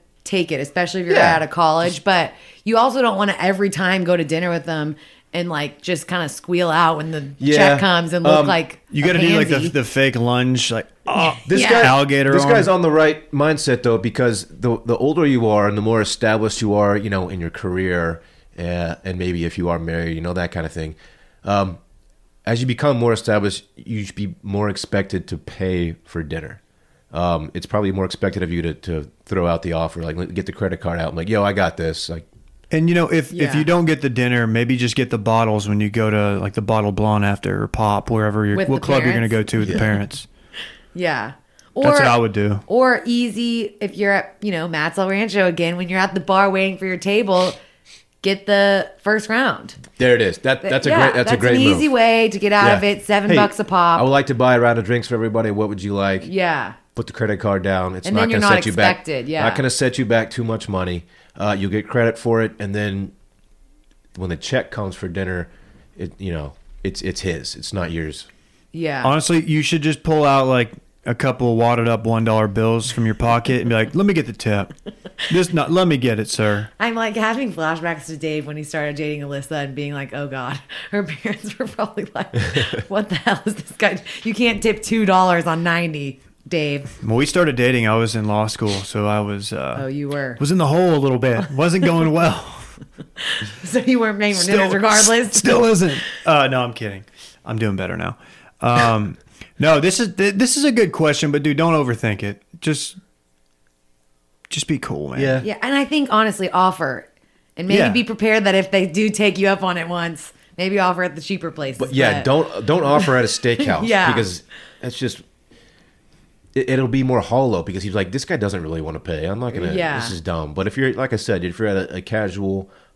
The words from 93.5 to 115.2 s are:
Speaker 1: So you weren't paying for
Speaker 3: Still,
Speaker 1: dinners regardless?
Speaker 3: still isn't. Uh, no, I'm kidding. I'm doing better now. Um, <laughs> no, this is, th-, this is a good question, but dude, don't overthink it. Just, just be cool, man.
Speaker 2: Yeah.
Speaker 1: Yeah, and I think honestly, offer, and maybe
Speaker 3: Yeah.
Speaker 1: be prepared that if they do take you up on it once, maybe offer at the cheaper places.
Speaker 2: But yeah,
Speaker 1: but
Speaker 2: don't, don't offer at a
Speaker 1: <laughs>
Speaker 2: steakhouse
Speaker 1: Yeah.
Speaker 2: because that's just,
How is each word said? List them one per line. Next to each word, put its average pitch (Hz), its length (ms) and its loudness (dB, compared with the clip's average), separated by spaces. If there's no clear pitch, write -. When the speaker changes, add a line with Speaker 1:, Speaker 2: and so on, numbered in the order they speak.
Speaker 1:
So 233 160 0
you 254 200 2
weren't 214 200 0
paying 208 140 0
for 180 80 -2
Speaker 3:
Still, 196 160 2
Speaker 1:
dinners 190 160 2
regardless? 214 600 4
Speaker 3:
still 240 280 4
isn't. 185 340 2
Uh, 147 240 4
no, 131 140 0
I'm 120 100 -4
kidding. 104 320 -10
I'm 110 140 -6
doing 107 180 0
better 92 200 -4
now. 85 200 -6
Um, 117 580 2
<laughs> - 200 -20
no, 151 220 4
this 185 180 0
is, 208 160 -2
th-, 202 220 0
this 247 200 2
is 285 80 0
a 294 60 4
good 220 220 2
question, 151 400 0
but 143 100 0
dude, 147 140 0
don't 165 180 2
overthink 117 480 0
it. 101 180 -8
Just, - 360 -4
just - 180 -6
be 151 120 -2
cool, - 320 -6
man. 131 100 -6
Speaker 2:
Yeah. 131 220 0
Speaker 1:
Yeah, 208 200 -6
and 269 120 -2
I 277 100 2
think 277 280 0
honestly, 214 380 0
offer, 170 600 0
and 175 120 -6
maybe 202 100 6
Speaker 3:
Yeah. 139 140 4
Speaker 1:
be 208 120 2
prepared 220 400 0
that 196 100 4
if 190 160 2
they 196 160 2
do 208 240 0
take 208 280 0
you 196 100 2
up 190 140 0
on 180 140 -2
it 165 120 -6
once, 170 440 -8
maybe 190 220 -2
offer 185 240 0
at 175 140 -4
the 165 40 -12
cheaper 170 300 -6
places. 143 280 -8
Speaker 2:
But 127 140 -4
yeah, 131 220 4
Speaker 1:
but - 100 -4
Speaker 2:
don't, 131 420 2
don't 160 180 2
offer 143 320 4
at 123 80 4
a 107 40 0
Speaker 1:
<laughs> - 0 -
Speaker 2:
steakhouse 113 600 0
Speaker 1:
Yeah. 185 240 4
Speaker 2:
because 95 320 -2
that's 123 180 -8
just, - 220 -4